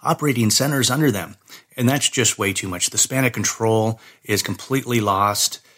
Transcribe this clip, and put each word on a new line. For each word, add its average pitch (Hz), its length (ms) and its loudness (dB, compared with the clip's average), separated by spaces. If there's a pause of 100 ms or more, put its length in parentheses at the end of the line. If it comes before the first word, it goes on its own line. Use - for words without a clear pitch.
operating 135 480 0
centers 131 400 0
under 143 200 2
them. 95 260 -4 (400)
And 120 120 2
that's 135 200 0
just - 300 0
way 101 140 0
too 95 160 -6
much. 90 220 -4
The 117 80 -4
span 131 260 0
of 123 80 2
control 113 680 0 (240)
is 104 180 -2
completely 120 580 -2
lost. 101 600 0 (180)